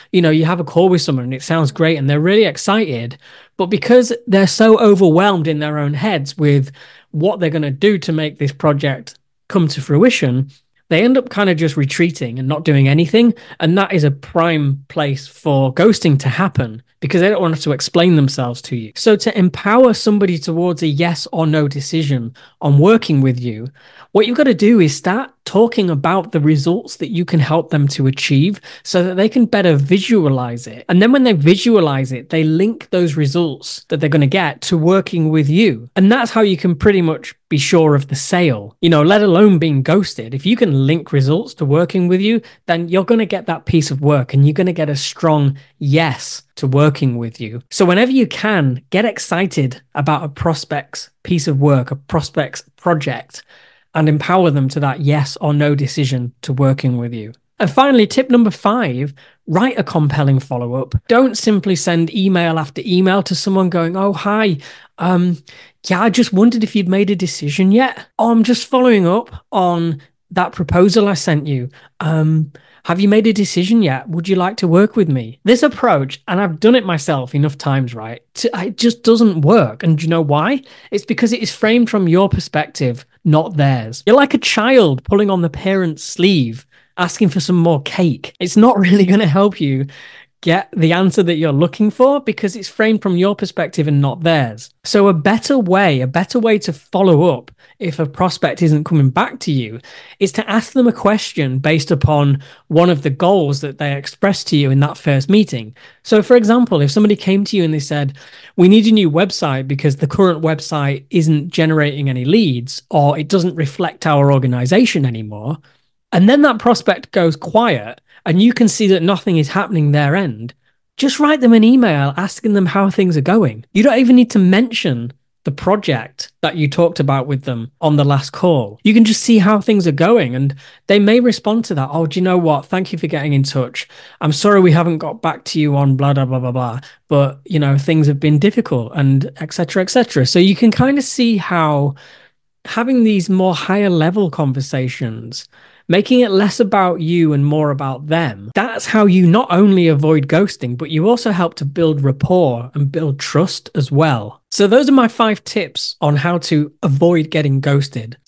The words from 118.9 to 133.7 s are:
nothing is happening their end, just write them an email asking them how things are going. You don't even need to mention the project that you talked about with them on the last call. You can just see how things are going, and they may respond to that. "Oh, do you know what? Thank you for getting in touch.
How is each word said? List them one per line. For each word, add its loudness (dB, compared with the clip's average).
nothing 0
is 0
happening -2
their 0
end, -6
just -2
write 2
them 4
an 6
email 2
asking -4
them 2
how 0
things 0
are 0
going. 0
You 2
don't 4
even 4
need 4
to 0
mention 0
the -4
project -4
that -4
you 0
talked 0
about 0
with -6
them -8
on 2
the 2
last 0
call. -2
You 2
can 6
just 2
see 2
how 4
things 0
are 0
going, 2
and -2
they 2
may 4
respond 0
to -6
that. -2
"Oh, 0
do -6
you 0
know 2
what? 0
Thank -6
you -8
for -6
getting -4
in 2
touch. -6